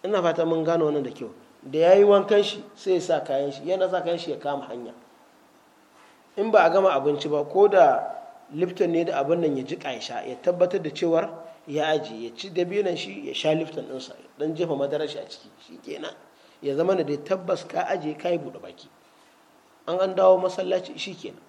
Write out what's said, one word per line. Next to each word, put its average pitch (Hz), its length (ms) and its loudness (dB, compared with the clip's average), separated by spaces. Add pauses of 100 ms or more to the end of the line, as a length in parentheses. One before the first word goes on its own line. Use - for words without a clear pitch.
Ina 190 180 0
fata 165 240 2
mun 165 180 0
gano 165 220 2
wannan 147 180 0
da 120 60 -8
kyau. 113 200 -14 (320)
Da 139 160 -6
ya 170 160 6
yi 202 100 8
wankan 202 400 6
shi, - 180 -6 (120)
sai 190 200 0
ya 170 60 2
sa 160 240 0
kayan 143 280 -2
shi. - 140 -14
Yana 185 240 0
sa 180 120 0
kayan 170 160 -2
shi, - 120 -8
ya 107 80 -4
kama 139 300 -6
hanya. 117 260 -12 (1400)
In 214 140 -2
ba 196 140 8
a 165 60 6
gama 190 200 6
abinci 147 400 0
ba, 147 140 -2
ko 196 240 6
da 151 440 6 (420)
Lipton 175 380 0
ne 170 120 2
da 135 200 -2
abin 170 160 2
nan, 147 160 0
ya 131 80 -6
jiƙa 135 300 -8
ya 113 60 -12
sha, 117 220 -8
ya 127 140 -10
tabbatar 180 460 0
da 151 80 -6
cewar 165 400 0 (360)
ya 151 240 -2
aje, 135 240 -2
ya 113 220 -10
ci 190 140 -14
dabinon 175 460 -2
shi, - 300 -10
ya 135 80 -10
sha 156 200 0
Lipton 156 320 -4
ɗinsa, 131 280 -12
ya - 140 -20 (100)
ɗan 156 160 -4
jefa 165 220 -4
madarar 147 320 -4
shi - 100 -10
a - 80 -12
ciki, - 220 -20 (180)
shi 147 160 -20
kenan. - 320 -14 (480)
Ya 139 140 -2
zama 185 180 2
na 175 80 0
dai 143 160 -2
tabbas 185 480 -4
ka - 240 -4
aje, 151 260 -4
ka 175 120 -6
yi 175 100 0
buɗe 135 240 -12
baki. - 240 -20 (1000)
An, 175 100 -2
an 190 160 0
dawo 190 240 8
masallaci, 185 580 -4
shi 190 180 -10
kenan. - 340 -16